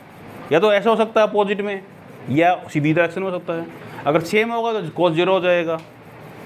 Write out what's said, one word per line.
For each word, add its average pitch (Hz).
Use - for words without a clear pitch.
या 160
तो 208
ऐसा 202
हो 220
सकता 220
है 214
opposite 202
में, 196
या 170
सीधी 151
direction 170
में 190
हो 180
सकता 175
है। 165
अगर 156
same 214
होगा 233
तो 185
cos 170
ज़ीरो 180
हो 190
जाएगा, 170